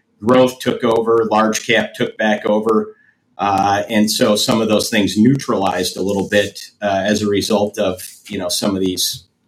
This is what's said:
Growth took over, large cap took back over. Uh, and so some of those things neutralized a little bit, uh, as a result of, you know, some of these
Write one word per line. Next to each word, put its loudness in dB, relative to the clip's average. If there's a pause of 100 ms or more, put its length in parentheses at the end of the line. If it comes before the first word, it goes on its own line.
(200)
Growth 4
took -2
over, 2
large 2
cap 0
took -4
back 0
over. 0 (420)
Uh, 0
and 2
so 2
some 0
of 0
those 0
things 0
neutralized 2
a -6
little -2
bit, 0 (200)
uh, -2
as 0
a -2
result 0
of, -4 (280)
you -8
know, -6
some -2
of -4
these -2 (240)